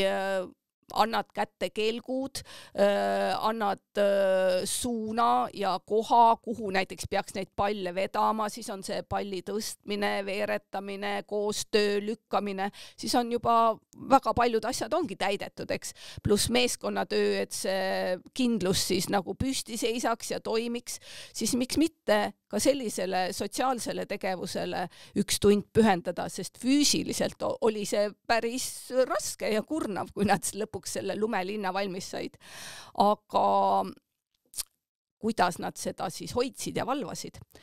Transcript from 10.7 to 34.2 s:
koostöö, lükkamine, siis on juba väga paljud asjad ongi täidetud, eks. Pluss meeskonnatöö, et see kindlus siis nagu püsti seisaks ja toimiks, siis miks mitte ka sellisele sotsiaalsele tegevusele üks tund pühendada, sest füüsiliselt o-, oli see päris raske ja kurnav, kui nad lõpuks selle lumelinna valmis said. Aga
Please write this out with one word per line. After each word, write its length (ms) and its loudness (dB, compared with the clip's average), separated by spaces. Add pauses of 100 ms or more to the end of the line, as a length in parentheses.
koostöö, 720 0
lükkamine, 680 -2 (280)
siis 180 -2
on 160 0
juba 460 2 (320)
väga 240 6
paljud 320 0
asjad 280 -4
ongi 220 0
täidetud, 560 -4
eks. 220 -6 (300)
Pluss 260 4
meeskonnatöö, 920 0
et 140 -6
see 640 -2 (160)
kindlus 540 2
siis 220 0
nagu 260 0
püsti 420 -4
seisaks 540 -2
ja 80 -4
toimiks, 600 -4 (340)
siis 220 0
miks 220 0
mitte 420 2 (280)
ka 120 -2
sellisele 760 0
sotsiaalsele 760 -4
tegevusele 760 -4 (360)
üks 180 0
tund 340 6
pühendada, 560 4
sest 280 -12
füüsiliselt 880 2
o-, 160 0
oli 240 2
see 220 2 (200)
päris 640 -2 (160)
raske 480 -2
ja 80 2
kurnav, 520 -4
kui 120 0
nad 300 2
lõpuks 320 -6
selle 320 -4
lumelinna 540 -2
valmis 380 -4
said. 260 -8 (600)
Aga 880 4 (1400)